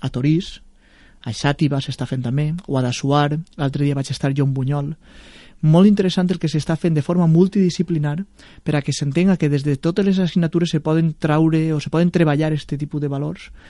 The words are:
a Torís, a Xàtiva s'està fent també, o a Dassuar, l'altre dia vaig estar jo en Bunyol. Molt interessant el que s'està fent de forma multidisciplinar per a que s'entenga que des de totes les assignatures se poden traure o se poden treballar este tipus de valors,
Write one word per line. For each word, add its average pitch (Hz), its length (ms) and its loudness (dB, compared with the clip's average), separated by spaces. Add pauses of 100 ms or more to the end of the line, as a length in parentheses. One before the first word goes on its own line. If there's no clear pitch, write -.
a 131 100 -6
Torís, 151 500 -2 (600)
a 117 100 -6
Xàtiva 143 500 -2
s'està 135 240 -8
fent 131 160 -4
també, 143 300 -2 (160)
o 139 100 -2
a 127 40 0
Dassuar, 143 560 0 (180)
l'altre 143 280 -2
dia 143 120 0
vaig 139 140 -4
estar 139 260 -2
jo 143 80 2
en 135 100 0
Bunyol. 143 380 -4 (720)
Molt 165 240 6
interessant 185 420 2
el 180 80 -6
que - 140 -2
s'està 156 240 -2
fent 165 180 -2
de 147 80 0
forma 175 240 0
multidisciplinar 170 1000 2 (360)
per 151 140 -2
a 143 60 -2
que 143 100 -4
s'entenga 165 460 0
que 151 100 2
des 139 160 0
de 143 140 0
totes 180 260 0
les 196 160 2
assignatures 170 500 0
se 156 100 0
poden 160 380 0
traure 160 540 2
o 151 80 -2
se 143 100 -8
poden 170 220 2
treballar 156 400 2
este 151 260 -6
tipus 147 220 -6
de 147 80 -4
valors, 147 420 -8 (200)